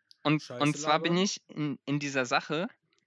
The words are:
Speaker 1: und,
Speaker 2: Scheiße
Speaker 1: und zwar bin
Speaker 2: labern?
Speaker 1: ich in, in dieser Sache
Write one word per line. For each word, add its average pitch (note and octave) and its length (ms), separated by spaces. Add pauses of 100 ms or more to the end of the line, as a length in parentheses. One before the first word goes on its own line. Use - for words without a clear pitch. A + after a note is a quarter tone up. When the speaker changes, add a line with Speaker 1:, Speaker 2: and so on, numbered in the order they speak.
(220)
Speaker 1:
und, D3+ 200
Speaker 2:
Scheiße B2 160
Speaker 1:
und D3 180
zwar D3+ 240
bin E3+ 100
Speaker 2:
labern? F3 60
Speaker 1:
ich F#3+ 320
in, D3 360
in C#3+ 140
dieser C#3 260
Sache D3 440 (380)